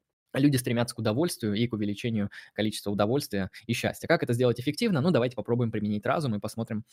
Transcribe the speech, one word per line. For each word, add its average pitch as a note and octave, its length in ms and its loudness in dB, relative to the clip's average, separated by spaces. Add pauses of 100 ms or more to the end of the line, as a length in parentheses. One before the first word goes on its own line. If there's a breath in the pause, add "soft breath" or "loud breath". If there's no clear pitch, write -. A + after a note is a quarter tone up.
(360)
люди C#3 220 4
стремятся A#2+ 380 0
к - 40 -10
удовольствию A2+ 560 0
и A#2 120 2
к A#2+ 60 -4
увеличению G#2 560 -2 (260 loud breath)
количества G#2 360 -2
удовольствия G2+ 600 0 (160 loud breath)
и - 60 0
счастья. - 340 -2
Как E3+ 160 2
это A#2+ 100 0
сделать A#2+ 280 2
эффективно? D3 400 0
Ну, F3 100 2
давайте B2 260 2
попробуем A#2+ 340 0
применить G#2 340 -2
разум C#3 300 0
и G#2 60 -2
посмотрим, A2 520 -6